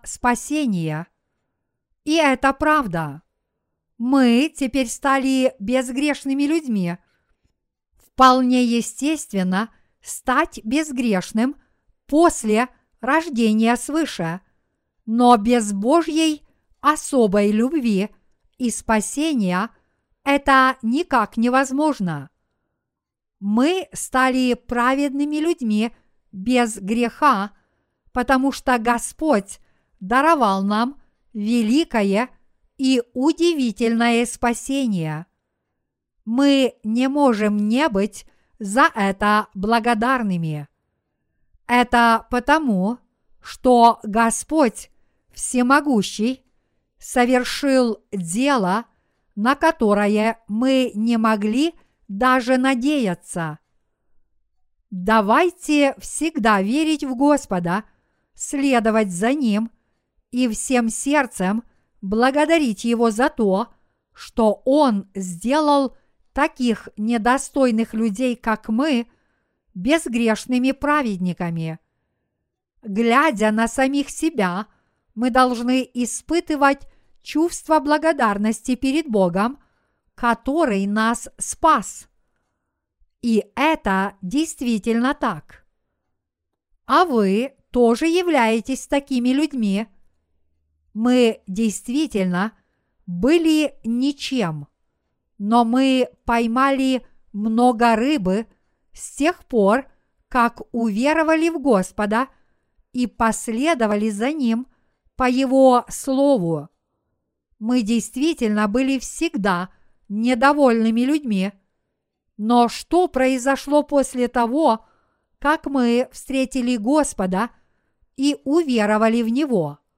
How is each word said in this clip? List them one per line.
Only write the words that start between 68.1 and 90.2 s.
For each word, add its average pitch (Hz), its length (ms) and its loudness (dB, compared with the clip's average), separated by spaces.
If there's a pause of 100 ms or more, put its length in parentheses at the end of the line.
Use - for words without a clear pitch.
как - 320 -6
мы, 240 420 0 (640)
безгрешными 247 1000 0
праведниками. 180 1080 -4 (1040)
Глядя 226 680 2
на 226 160 0
самих 269 440 -2
себя, 214 560 -4 (480)
мы 240 160 -2
должны 254 640 0
испытывать 285 920 -2 (340)
чувство 311 580 -2
благодарности 262 920 -2
перед 277 340 -2
Богом, 202 540 0 (520)
который 240 720 -2
нас 220 420 -2 (100)
спас. - 720 -2 (1120)
И 220 240 0 (100)
это 214 640 -2
действительно 233 920 -2
так. 202 500 -8 (1200)
А 302 180 4
вы 226 500 0 (160)
тоже 240 360 2
являетесь 269 800 0
такими 269 400 -2
людьми. 254 580 -2 (1080)